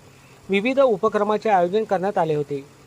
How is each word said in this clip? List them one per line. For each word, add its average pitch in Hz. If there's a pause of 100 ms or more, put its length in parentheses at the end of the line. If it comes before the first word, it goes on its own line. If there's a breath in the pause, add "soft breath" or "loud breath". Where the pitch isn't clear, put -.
(480 loud breath)
विविध 226
उपक्रमाचे 214
आयोजन 185
करण्यात 196
आले 160
होते. 143 (220)